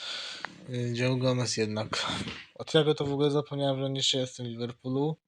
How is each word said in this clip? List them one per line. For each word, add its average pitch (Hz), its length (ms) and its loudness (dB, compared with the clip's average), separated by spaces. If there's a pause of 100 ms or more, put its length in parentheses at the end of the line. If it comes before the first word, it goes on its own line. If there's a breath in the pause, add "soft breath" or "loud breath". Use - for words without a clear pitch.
(680 loud breath)
E, 127 40 -8 (220)
Joe 127 220 2
Gomez 127 400 2
jednak. 107 500 -2 (480 loud breath)
Od - 160 -10
czego 151 240 6
to 151 100 0
w 143 80 0
ogóle 143 180 4
zapomniałem, 139 480 0
że 135 80 -2
on 135 100 -2
jeszcze 135 220 0
jest 127 160 -2
w - 20 -14
tym 123 100 -6
Liverpoolu. 131 720 -2 (100)